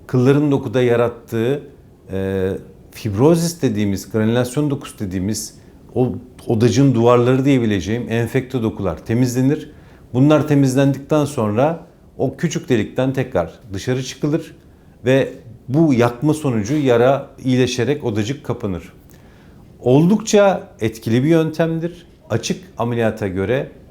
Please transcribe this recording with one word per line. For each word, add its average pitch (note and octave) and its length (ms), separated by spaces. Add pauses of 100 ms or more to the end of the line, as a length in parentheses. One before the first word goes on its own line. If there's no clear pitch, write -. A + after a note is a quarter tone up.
Kılların C#3+ 440
dokuda C3 320
yarattığı, A#2+ 920 (380)
e, F#2+ 380 (400)
fibrozis E3 720
dediğimiz, G#2 480
granülasyon A#2+ 600
dokusu - 280
dediğimiz, F#2+ 560 (400)
o B2 180 (340)
odacığın A#2+ 480
duvarları B2 500
diyebileceğim A2+ 640
enfekte A#2+ 540
dokular G2+ 440
temizlenir. B2+ 640 (440)
Bunlar C#3 340
temizlendikten C#3 760
sonra C3 600 (320)
o B2+ 180
küçük E3 320
delikten B2+ 440
tekrar F#2 400 (200)
dışarı B2+ 300
çıkılır D3+ 540 (480)
ve C3 280 (360)
bu C#3+ 260
yakma A#2+ 400
sonucu B2+ 420
yara C3 540 (140)
iyileşerek B2+ 600
odacık A2 400
kapanır. F#2 480 (880)
Oldukça F#3 880 (120)
etkili A2+ 440
bir D3+ 40
yöntemdir. E3 760 (240)
Açık - 340 (140)
ameliyata A2+ 500
göre G2 420 (200)